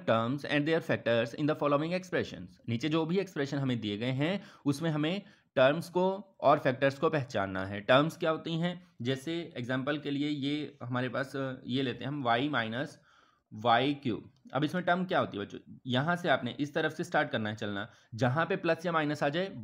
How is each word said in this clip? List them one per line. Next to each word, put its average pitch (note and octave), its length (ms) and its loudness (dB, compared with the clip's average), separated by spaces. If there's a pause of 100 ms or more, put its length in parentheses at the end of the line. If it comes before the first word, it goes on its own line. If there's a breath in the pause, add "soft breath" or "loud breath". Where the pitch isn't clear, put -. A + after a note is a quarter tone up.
terms A#2 440 0
and D3 220 0
their D#3+ 140 2
factors A#2 520 0
in D3 160 0
the D3+ 60 2
following D3 380 0
expressions। F3 640 -6 (100)
नीचे A#2 200 0
जो D#3+ 180 2
भी F3 120 0
एक्सप्रेशन D#3 400 -2
हमें B2+ 220 0
दिए G#2 180 -2
गए A#2+ 160 -2
हैं E3 260 0 (260 loud breath)
उसमें D3 240 0
हमें D#3 320 -2 (340 loud breath)
टर्म्स C#3+ 320 6
को F3+ 180 2 (360)
और D3 160 8
फैक्टर्स C3+ 400 2
को D#3+ 120 2
पहचानना G2 560 -2
है। G2+ 160 -6
टर्म्स C#3+ 340 4
क्या D#3+ 140 0
होती D#3+ 240 -4
हैं? F3 200 0 (280 loud breath)
जैसे C3 320 -2 (220)
एग्जांपल C3 420 -2
के C#3+ 120 -6
लिए C#3+ 180 -2
ये D3 540 -4
हमारे B2 260 -2
पास, B2+ 280 -4
अ, C3 300 -6
ये B2+ 160 0
लेते A#2 220 -4
हैं C3 60 -4
हम D3 160 -6
y A#2+ 240 4
माइनस A#2+ 480 -2 (540 soft breath)
वाई A#2+ 440 4
क्यूब। A2+ 360 -4 (220)
अब D3+ 100 2
इसमें F3 200 -2
टर्म F3+ 200 4
क्या F3+ 140 0
होती G#2 180 0
है G2+ 80 -2
बच्चों? - 140 -12 (300)
यहाँ C#3+ 280 2
से E3+ 120 -2
आपने B2 220 2 (100)
इस C#3+ 140 -2
तरफ D#3 180 0
से E3+ 120 -4
स्टार्ट D3+ 260 2
करना A2 200 0
है G#2+ 60 -6
चलना, G#2 320 -6 (280 soft breath)
जहाँ C3 300 2
पे F#3+ 120 0
प्लस E3 280 0
या E3+ 60 0
माइनस D3+ 300 0
आ C#3+ 60 4
जाए F3 200 -2 (160)